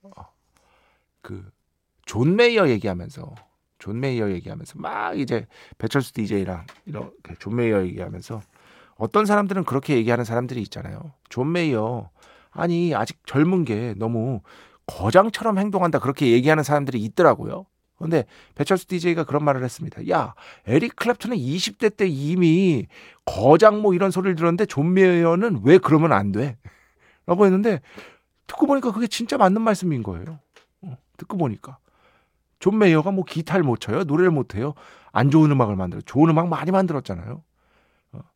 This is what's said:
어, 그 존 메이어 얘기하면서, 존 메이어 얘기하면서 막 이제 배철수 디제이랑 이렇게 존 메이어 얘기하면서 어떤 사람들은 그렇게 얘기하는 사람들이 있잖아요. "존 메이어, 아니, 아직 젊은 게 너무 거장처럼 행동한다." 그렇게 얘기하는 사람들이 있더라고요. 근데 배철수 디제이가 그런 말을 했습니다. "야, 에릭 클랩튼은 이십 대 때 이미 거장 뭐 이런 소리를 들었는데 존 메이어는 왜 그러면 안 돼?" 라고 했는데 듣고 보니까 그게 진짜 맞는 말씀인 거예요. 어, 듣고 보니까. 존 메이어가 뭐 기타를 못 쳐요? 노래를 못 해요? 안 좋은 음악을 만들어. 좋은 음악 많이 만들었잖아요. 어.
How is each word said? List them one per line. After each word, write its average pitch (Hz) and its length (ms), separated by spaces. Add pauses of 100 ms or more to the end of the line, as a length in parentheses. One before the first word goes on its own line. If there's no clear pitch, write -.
어, 196 80 (1120)
그 95 300 (520)
존 131 320
메이어 226 320
얘기하면서, 92 680 (440)
존 107 220
메이어 123 320
얘기하면서 90 460
막 - 400
이제 123 280 (320)
배철수 123 360
디제이랑 95 520 (200)
이렇게 - 520
존 104 180
메이어 110 280
얘기하면서 92 560 (560)
어떤 214 300
사람들은 202 380
그렇게 139 320
얘기하는 120 280
사람들이 120 380
있잖아요. - 500 (180)
"존 135 220
메이어, 120 580 (400)
아니, 170 440
아직 110 320
젊은 170 380
게 110 320
너무 113 440 (460)
거장처럼 202 720
행동한다." 190 420
그렇게 135 320
얘기하는 147 320
사람들이 139 380
있더라고요. 156 640 (320)
근데 156 260 (320)
배철수 - 320
디제이가 165 360
그런 147 200
말을 135 200
했습니다. - 440
"야, 160 260 (320)
에릭 160 300
클랩튼은 240 400
이십 165 420
대 226 100
때 208 180
이미 160 800 (380)
거장 190 560
뭐 202 140
이런 190 160
소리를 185 260
들었는데 170 300
존 165 260
메이어는 180 720
왜 160 140
그러면 156 340
안 101 200
돼?" 117 240 (680)
라고 175 200
했는데 196 340 (680)
듣고 - 180
보니까 269 260
그게 226 140
진짜 233 320
맞는 208 240
말씀인 180 400
거예요. 95 380 (420)
어, 143 140 (200)
듣고 - 200
보니까. 131 420 (800)
존 202 200
메이어가 170 320
뭐 190 140
기타를 165 400
못 120 160
쳐요? 139 240
노래를 170 260
못 143 240
해요? 131 200 (360)
안 131 220
좋은 151 180
음악을 123 240
만들어. 92 280
좋은 156 280
음악 165 160
많이 156 240
만들었잖아요. 147 720 (720)
어. - 80 (160)